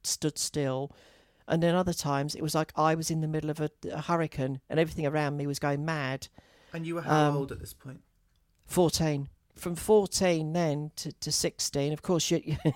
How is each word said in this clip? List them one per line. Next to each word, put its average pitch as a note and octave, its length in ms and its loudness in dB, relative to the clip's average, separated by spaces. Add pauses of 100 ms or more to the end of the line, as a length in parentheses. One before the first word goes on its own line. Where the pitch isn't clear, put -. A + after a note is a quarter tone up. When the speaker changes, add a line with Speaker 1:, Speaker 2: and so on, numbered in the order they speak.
Speaker 1:
stood - 340 -2
still, C3+ 540 -2 (560)
and E3 160 2
then E3+ 120 4
other F3+ 180 2
times C#3+ 420 -2
it - 60 -10
was D#3 120 -2
like D#3 220 0
I D#3 200 4
was D#3+ 140 -2
in D#3+ 120 0
the D#3 60 0
middle D#3 220 -2
of D3+ 120 -4
a, D3+ 80 -2 (220)
a D#3 100 -6
hurricane D3+ 580 -2 (100)
and D3+ 100 0
everything D#3+ 260 0
around D3 320 0
me C#3+ 100 -4
was C#3+ 120 -4
going C#3+ 260 -2
mad. C#3 420 -4 (460)
Speaker 2:
And E3 120 -6
you E3+ 100 -4
were E3+ 60 -4
how D3+ 280 4
Speaker 1:
Um, C#3+ 80 2
Speaker 2:
old C3+ 140 -4
at - 80 -10
this - 140 -14
point? - 280 -18 (640)
Speaker 1:
Fourteen. D3+ 640 2 (260)
From F3 200 -6
fourteen F3+ 800 2
then D3+ 440 0
to, D3+ 140 -8
to - 200 -8
sixteen, C#3+ 640 0
of D3 80 -6
course, F3 300 0
you, D#3 240 0 (200)